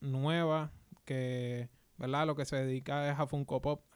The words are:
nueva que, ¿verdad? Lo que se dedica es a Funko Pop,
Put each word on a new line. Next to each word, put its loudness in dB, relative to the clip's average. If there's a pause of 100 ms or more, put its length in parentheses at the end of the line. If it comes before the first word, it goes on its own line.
nueva 2 (340)
que, -2 (260)
¿verdad? 0
Lo 0
que -2
se -2
dedica 0
es 0
a 2
Funko -2
Pop, -2